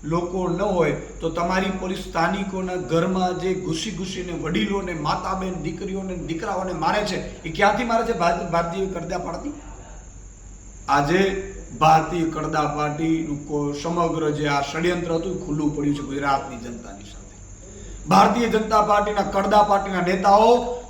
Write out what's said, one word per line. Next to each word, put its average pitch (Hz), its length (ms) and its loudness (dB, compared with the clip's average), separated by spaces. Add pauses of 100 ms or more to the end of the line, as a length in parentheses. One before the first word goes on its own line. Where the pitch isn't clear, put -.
લોકો 175 440 0
ન 175 140 0
હોય 175 300 2
તો - 380 -6
તમારી 185 400 0 (100)
પોલીસ 185 180 -4
સ્થાનિકોના 185 760 -2
ઘરમાં 180 640 0
જે 180 140 0
ઘૂસી 160 360 -4
ઘૂસીને 180 420 -6
વડીલોને, 180 640 -2
માતા 175 400 -2
બહેન, 185 200 -4
દીકરીઓને, 185 600 -6
દીકરાઓને 185 560 -4
મારે 175 320 2
છે, - 380 -6
એ 160 100 -8
ક્યાંથી 208 320 4
મારે 226 280 2
છે? 185 60 0
ભાર-, 175 320 0
ભારતીય 170 360 0
કરદા 175 320 -6
પાડતી. - 340 -6 (1400)
આજે 170 680 2 (240)
ભારતીય 160 520 6
કરદા 156 320 -2
પાર્ટીનું 147 840 -2
કો-, 147 340 -2
સમગ્ર 165 480 0
જે 143 180 0
આ 143 120 2
ષડયંત્ર 170 520 0
હતું 180 300 -2
એ - 40 -8
ખુલ્લું 147 300 0
પડ્યું 143 200 0
છે 143 40 -6
ગુજરાતની 139 560 -2
જનતાની 117 480 -12
સાથે. - 320 -18 (720)
ભારતીય 208 400 6
જનતા 214 340 2
પાર્ટીના, 208 400 2
કરદા 202 400 4
પાર્ટીના 196 380 2
નેતાઓ 208 640 6 (260)